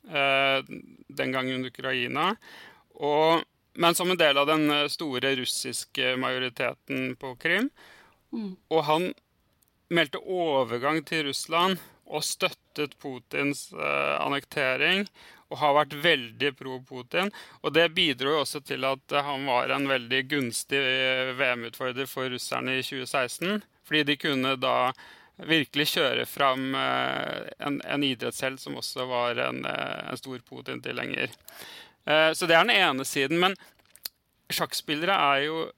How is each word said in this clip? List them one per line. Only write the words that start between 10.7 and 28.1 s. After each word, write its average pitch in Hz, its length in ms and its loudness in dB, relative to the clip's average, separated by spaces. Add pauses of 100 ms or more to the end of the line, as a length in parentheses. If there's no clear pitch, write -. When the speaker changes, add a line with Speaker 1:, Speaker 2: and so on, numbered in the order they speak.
Speaker 1:
til 156 220 -2
Russland 170 520 0 (280)
og 151 160 -4
støttet - 760 -4
Putins, 143 760 -6
eh, 143 480 0
annektering, 143 880 0 (420)
og 135 80 -10
har 143 160 4
vært 147 280 4
veldig 135 540 2
pro 131 240 -10
Putin. 131 500 -4 (320)
Og 147 100 -2
det 165 220 6
bidro 143 360 2
jo 156 120 2
også 143 220 -6
til 131 200 -4
at, 135 160 0 (120)
eh, 143 100 2
han 139 240 -4
var 131 240 2
en 139 160 0
veldig 131 420 0
gunstig, 139 500 -2
eh, 131 540 0
V 131 120 -2
M-utfordrer 123 640 -4
for 127 200 -4
russerne 127 500 -4
i 127 40 -2
tjue 127 240 -8
seksten, 165 560 -2 (220)
fordi 151 200 2
de 143 120 2
kunne 135 420 0
da 123 340 2 (460)
virkelig 151 560 2
kjøre 123 320 2
fram, 135 480 0
eh, 131 760 -2 (100)
en, 143 240 -4
en 143 180 -2
idrettshelt 131 580 -4